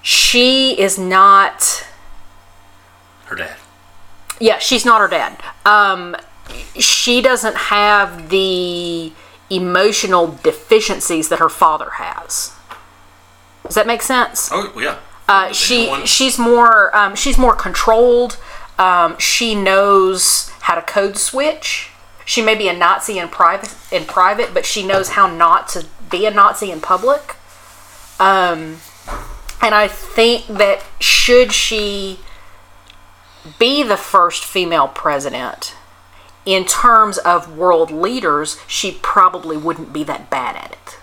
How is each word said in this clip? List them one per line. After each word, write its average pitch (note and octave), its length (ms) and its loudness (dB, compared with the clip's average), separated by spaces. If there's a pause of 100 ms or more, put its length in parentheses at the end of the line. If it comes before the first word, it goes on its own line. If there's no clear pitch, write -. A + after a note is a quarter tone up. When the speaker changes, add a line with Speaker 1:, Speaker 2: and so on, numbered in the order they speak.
Speaker 1:
She C4 760 2
is F#3+ 180 0
not G3 880 4 (1400)
Speaker 2:
Her - 100 -14
dad. E2 220 -12 (840)
Speaker 1:
Yeah, A3 200 4
she's A3+ 260 0
not A3+ 160 6
her G3 60 2
dad. D#3 300 -2 (280)
Um, F#3+ 500 2 (640)
she - 420 0
doesn't A3+ 340 0
have G3+ 760 0
the F3 840 -4 (380)
emotional F3+ 920 0
deficiencies F3+ 880 0
that D#3+ 100 0
her E3 100 4
father D#3 420 0
has. - 640 -10 (1120)
Does - 100 -10
that G#3+ 100 0
make A#3 160 -4
sense? - 500 -4
Speaker 2:
Oh, G3+ 280 -6
yeah. C3 180 -6 (300)
Speaker 1:
Uh, G3 220 2
Speaker 2:
The G#3 40 -10
Speaker 1:
she, A#3 360 0
Speaker 2:
one - 160 -6
Speaker 1:
she's C4 340 0
more, A#3 560 4
um, G3+ 200 2
she's - 220 2
more A#3 160 6
controlled. A#3+ 840 2 (420)
Um, F3 400 2
she - 340 -2
knows F#3+ 960 2 (120)
how F3 140 0
to E3 60 -6
code G3 360 -2
switch. - 720 -4 (360)
She - 160 -2
may A3 140 2
be G#3 140 -4
a F3 40 -2
Nazi F3+ 460 0
in E3+ 80 -8
private, F3+ 480 -2 (160)
in E3 140 -4
private, F#3+ 480 0
but F3 120 -2
she G3 220 -6
knows G3 220 0
how G3 180 2
not E3+ 420 2
to E3+ 160 -6 (240)
be F#3 160 -2
a G#3+ 60 2
Nazi G3+ 400 2
in D#3 80 -10
public. A#3 560 -2 (840)
Um, F3 580 0 (840)
and G#3+ 140 2
I G#3 140 4
think A#3 580 0
that G3 360 0 (160)
should B3 520 4
she G3+ 680 -6 (1400)
be C#4 260 0
the G#3 140 -2
first F3 480 0
female E3 420 0
president, C3+ 880 -6 (720)
in F#3+ 200 0
terms A3 540 4
of E3+ 380 0
world E3 340 2
leaders, D#3+ 640 -2 (100)
she - 240 -6 (100)
probably F3+ 560 -2
wouldn't D#3+ 360 -8
be D3+ 100 -6
that D3 260 -10
bad - 260 -8
at - 180 -16
it. - 300 -20